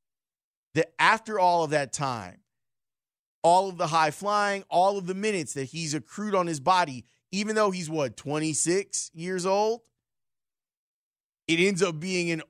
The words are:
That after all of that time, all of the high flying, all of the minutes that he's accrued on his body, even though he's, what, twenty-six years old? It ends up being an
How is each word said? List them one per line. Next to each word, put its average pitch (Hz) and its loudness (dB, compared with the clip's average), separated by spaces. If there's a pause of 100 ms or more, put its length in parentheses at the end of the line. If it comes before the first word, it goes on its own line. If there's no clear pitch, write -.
(760)
That 160 0
after 214 2
all 175 2
of 147 -4
that 143 -2
time, 120 -6 (1040)
all 180 4
of 180 -8
the 175 0
high 156 2
flying, 202 0
all 185 4
of 185 -6
the 185 -6
minutes 196 -4
that 139 -4
he's 156 -8
accrued 196 -4
on 180 2
his 160 -4
body, 156 0 (280)
even 208 -2
though 208 4
he's, 180 -8
what, 147 -2
twenty-six 156 -2
years 175 -6
old? 208 2 (1700)
It 165 4
ends 185 4
up 170 0
being 175 -2
an 160 -4